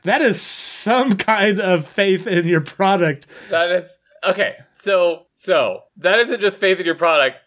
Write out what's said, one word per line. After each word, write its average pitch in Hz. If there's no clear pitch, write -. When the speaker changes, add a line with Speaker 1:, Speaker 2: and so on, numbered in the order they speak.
Speaker 1:
that 247
is 233
some -
kind 208
of 180
faith 190
in 175
your 165
product. 170
Speaker 2:
That 175
is, 180
okay, 185
so, 175
so, 127
that 180
isn't 240
just 196
faith 190
in 170
your 165
product, 151